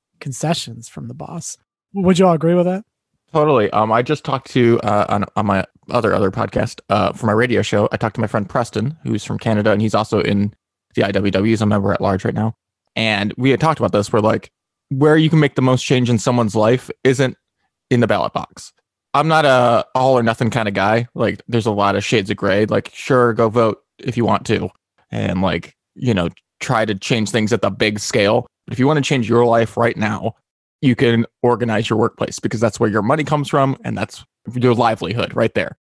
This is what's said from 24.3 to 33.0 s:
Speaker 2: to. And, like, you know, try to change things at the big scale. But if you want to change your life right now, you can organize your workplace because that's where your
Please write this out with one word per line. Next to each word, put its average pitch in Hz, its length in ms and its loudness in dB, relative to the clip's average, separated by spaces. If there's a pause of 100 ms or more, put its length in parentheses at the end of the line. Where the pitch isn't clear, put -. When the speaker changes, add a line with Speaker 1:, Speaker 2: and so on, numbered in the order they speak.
Speaker 2:
to. - 240 -2 (420)
And, 101 280 -4
like, 87 360 -4 (180)
you 123 200 -2
know, 85 160 0 (280)
try 113 260 0
to 107 120 -2
change 107 340 -2
things 107 220 0
at 110 100 0
the 104 80 0
big 107 300 -2
scale. 113 480 0 (180)
But - 60 -14
if 113 80 -4
you 131 80 4
want 156 80 2
to 143 120 0
change 123 200 0
your 117 160 4
life 117 320 2
right 117 200 0
now, 110 380 -6 (480)
you 127 140 2
can 117 300 2 (160)
organize 113 480 0
your 110 80 0
workplace - 400 -4
because 117 200 -6
that's 113 220 0
where 113 80 4
your 107 140 0